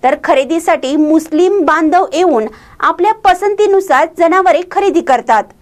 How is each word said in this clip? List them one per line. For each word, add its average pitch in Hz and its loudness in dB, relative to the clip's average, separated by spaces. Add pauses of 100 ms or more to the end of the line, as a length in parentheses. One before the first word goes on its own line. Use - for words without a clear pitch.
तर 262 2
खरेदीसाठी 302 -2
मुस्लिम 320 0
बांधव 320 2
येऊन 302 0 (340)
आपल्या 349 0
पसंतीनुसार 392 0 (100)
जनावरे 339 2 (100)
खरेदी 359 0
करतात. 233 0 (180)